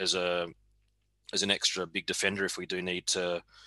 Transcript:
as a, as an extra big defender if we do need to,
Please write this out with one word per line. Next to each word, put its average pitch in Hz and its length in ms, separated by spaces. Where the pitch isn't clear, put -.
as 92 160
a, 87 320
as 104 100
an 101 80
extra 95 360
big 85 180
defender 98 400
if 92 140
we 90 80
do 92 160
need 90 240
to, 87 360